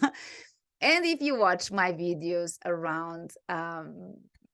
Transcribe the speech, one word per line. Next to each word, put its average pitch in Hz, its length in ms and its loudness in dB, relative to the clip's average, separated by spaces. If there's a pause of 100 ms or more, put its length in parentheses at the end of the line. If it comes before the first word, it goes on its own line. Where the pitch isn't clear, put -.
(840)
And 339 220 6
if 320 160 2
you 285 160 2
watch 185 340 4
my 185 200 2
videos 170 760 -2
around, 165 680 -4 (160)
um, 165 680 -8 (380)